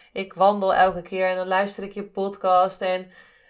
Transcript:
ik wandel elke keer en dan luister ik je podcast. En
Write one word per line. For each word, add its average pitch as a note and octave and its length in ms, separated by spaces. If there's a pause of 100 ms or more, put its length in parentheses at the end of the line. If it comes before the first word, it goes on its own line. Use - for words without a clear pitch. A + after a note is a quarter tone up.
(140)
ik F#3+ 200
wandel F#3+ 400
elke F3+ 280
keer F#3 260
en F#3 80
dan F#3 120
luister G3 360
ik G3 100
je G3+ 100
podcast. F#3+ 760
En F#3 300 (380)